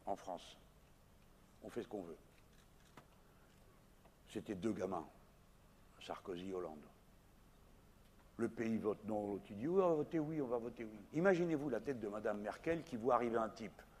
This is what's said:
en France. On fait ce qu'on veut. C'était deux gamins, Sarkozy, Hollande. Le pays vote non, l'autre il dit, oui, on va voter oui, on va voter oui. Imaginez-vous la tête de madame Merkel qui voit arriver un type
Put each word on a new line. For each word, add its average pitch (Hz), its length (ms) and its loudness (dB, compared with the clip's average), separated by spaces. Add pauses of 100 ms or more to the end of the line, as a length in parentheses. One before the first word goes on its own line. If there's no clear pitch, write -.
en 98 100 -2
France. - 400 -8 (1080)
On 107 40 -10
fait 113 140 -4
ce 92 60 -10
qu'on 104 140 -6
veut. 82 140 -10 (2000)
C'était 107 260 -4
deux 101 180 0
gamins, 92 320 -2 (960)
Sarkozy, 90 540 -6
Hollande. 82 240 -2 (1600)
Le 113 100 2
pays 113 300 0
vote 98 260 0
non, 104 220 0
l'autre 101 240 -2
il 101 80 -8
dit, 127 100 -2
oui, 190 140 6
on 180 60 6
va 165 80 6
voter 151 220 0
oui, 156 220 0
on 135 60 0
va 120 100 0
voter 117 280 -4
oui. 107 140 -10 (140)
Imaginez-vous 165 560 4
la 113 120 2
tête 123 200 -2
de 107 80 0
madame 107 320 0
Merkel 147 440 0
qui - 120 -4
voit 120 200 6
arriver 117 200 4
un 113 140 2
type - 320 -10 (180)